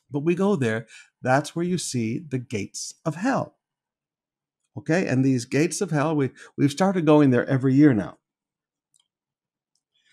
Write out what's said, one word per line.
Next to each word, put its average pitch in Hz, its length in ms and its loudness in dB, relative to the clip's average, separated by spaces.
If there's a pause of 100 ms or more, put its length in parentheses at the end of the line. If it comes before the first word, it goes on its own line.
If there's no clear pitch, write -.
(120)
But 143 80 -6
we 165 160 -2
go 196 200 0
there, 113 320 -2 (340)
that's 135 340 0
where 170 100 -4
you 180 120 -2
see 120 420 -4
the 143 180 -10
gates - 560 -10 (100)
of 156 120 -6
hell. 208 420 -4 (1200)
Okay, 160 300 -2
and 131 180 0
these 127 200 0
gates 151 360 -2
of 170 100 -6
hell, 156 240 -2
we, 139 140 0 (260)
we've 139 160 0
started 185 340 0
going 151 260 6
there 120 160 2
every 131 260 0
year 143 200 8
now. 95 260 -4 (1900)